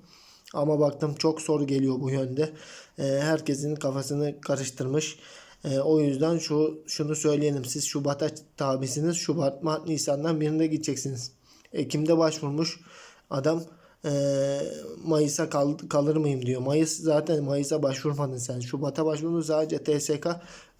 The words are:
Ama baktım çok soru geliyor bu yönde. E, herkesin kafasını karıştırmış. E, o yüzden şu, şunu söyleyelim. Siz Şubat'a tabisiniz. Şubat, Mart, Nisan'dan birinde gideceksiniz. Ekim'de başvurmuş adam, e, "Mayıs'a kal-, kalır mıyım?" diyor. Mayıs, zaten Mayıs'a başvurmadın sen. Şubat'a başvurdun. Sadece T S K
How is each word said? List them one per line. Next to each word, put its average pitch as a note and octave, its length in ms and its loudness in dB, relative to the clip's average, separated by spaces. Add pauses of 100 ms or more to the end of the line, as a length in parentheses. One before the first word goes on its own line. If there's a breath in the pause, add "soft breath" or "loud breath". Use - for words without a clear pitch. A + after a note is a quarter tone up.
(540 soft breath)
Ama D3 260 2
baktım D3 380 2
çok D#3 220 6
soru D3 260 2
geliyor C3+ 340 2
bu C3 100 0
yönde. C3+ 400 0 (480 loud breath)
E, - 40 -4
herkesin D3 720 0
kafasını C#3+ 640 -2
karıştırmış. C3+ 800 -2 (460 loud breath)
E, C3+ 140 0
o D#3 220 4
yüzden D3+ 380 2
şu, D#3 480 0
şunu D3+ 300 -4
söyleyelim. D3 480 2
Siz C#3 200 -4
Şubat'a C#3+ 440 -2 (280)
tabisiniz. C#3 600 0
Şubat, C#3 460 0
Mart, D#3 260 -2
Nisan'dan D3+ 520 0
birinde D#3 260 2
gideceksiniz. C#3 640 -4 (420 soft breath)
Ekim'de D#3 460 2
başvurmuş D#3 600 0 (500 loud breath)
adam, D#3+ 340 0 (400 soft breath)
e, D3+ 60 -2 (920)
"Mayıs'a D#3 460 2
kal-, D3 380 0
kalır D3+ 280 2
mıyım?" C#3 300 0
diyor. B2+ 140 0
Mayıs, D3+ 360 2
zaten D#3 480 2
Mayıs'a C#3+ 380 0
başvurmadın C#3 560 -2
sen. B2 220 -6
Şubat'a C#3 460 -2
başvurdun. D#3+ 360 0
Sadece D#3 360 0
T D3 220 0
S D3 200 -2
K E3+ 220 -4 (380 loud breath)